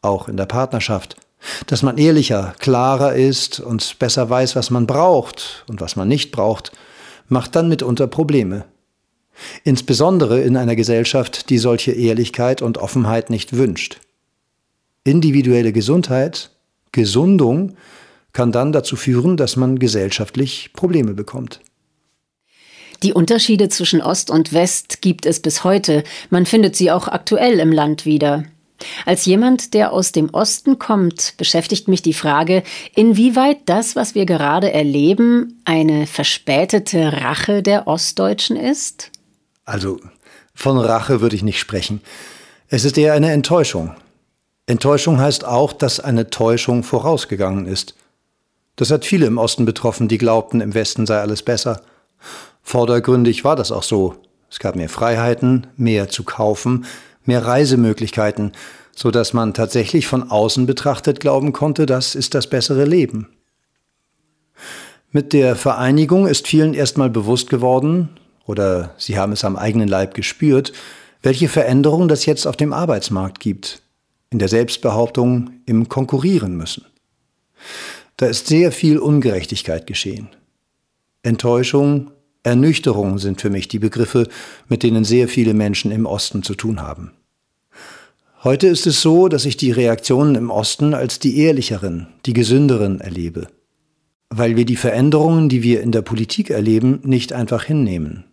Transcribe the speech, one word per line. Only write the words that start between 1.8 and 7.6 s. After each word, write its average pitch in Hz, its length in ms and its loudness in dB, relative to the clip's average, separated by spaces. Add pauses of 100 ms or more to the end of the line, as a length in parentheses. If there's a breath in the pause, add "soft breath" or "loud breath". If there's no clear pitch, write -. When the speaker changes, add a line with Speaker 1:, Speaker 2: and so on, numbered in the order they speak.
Speaker 1:
man 131 160 0
ehrlicher, 131 600 2
klarer 131 560 2
ist 131 440 0
und 117 400 -6
besser 120 300 -2
weiß, 127 260 0
was 123 140 -4
man 120 180 0
braucht 147 800 0
und 107 140 -10
was - 160 -8
man 95 100 -2
nicht 135 240 0
braucht, 110 400 -2 (560 loud breath)
macht 127 280 -2
dann 170 120 2